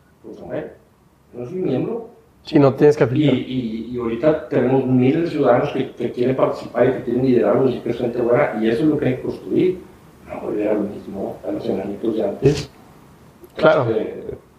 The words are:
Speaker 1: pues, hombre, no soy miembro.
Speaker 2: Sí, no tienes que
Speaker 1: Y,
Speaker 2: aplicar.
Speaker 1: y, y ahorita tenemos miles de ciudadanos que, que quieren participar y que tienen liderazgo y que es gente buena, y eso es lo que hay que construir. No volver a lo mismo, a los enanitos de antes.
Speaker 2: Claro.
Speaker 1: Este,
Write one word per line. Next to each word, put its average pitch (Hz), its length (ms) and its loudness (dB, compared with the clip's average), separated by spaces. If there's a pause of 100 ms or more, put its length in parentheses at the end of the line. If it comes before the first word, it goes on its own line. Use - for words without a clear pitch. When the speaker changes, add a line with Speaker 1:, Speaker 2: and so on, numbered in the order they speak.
(220)
Speaker 1:
pues, 110 200 -18
hombre, - 320 -10 (600)
no 120 120 -10
soy 185 140 -10
miembro. 175 520 -4 (340)
Speaker 2:
Sí, 156 140 2
no 135 140 6
tienes 147 240 6
que 143 80 4
Speaker 1:
Y, - 20 -2
Speaker 2:
aplicar. 131 280 2
Speaker 1:
y, 120 580 -4
y 123 40 -6
ahorita 120 520 0
tenemos 131 360 2
miles 131 360 4
de 170 80 -2
ciudadanos 127 420 2
que, 135 200 -4
que 120 200 -6
quieren 123 240 0
participar - 540 0
y - 20 0
que - 80 -4
tienen 127 260 0
liderazgo 120 440 4
y 110 100 -4
que 117 100 -8
es - 80 -4
gente 120 240 -2
buena, 117 380 2
y 110 80 2
eso 117 160 0
es 156 60 4
lo 147 80 0
que - 80 -2
hay 127 100 0
que - 60 -12
construir. - 600 -2 (460)
No - 140 -12
volver 104 260 -4
a 107 60 0
lo 104 80 0
mismo, - 560 -8 (100)
a 78 60 -6
los - 120 -8
enanitos 104 520 -4
de 110 80 -2
antes. - 440 0 (840)
Speaker 2:
Claro. 143 340 4
Speaker 1:
Este, - 480 -4 (220)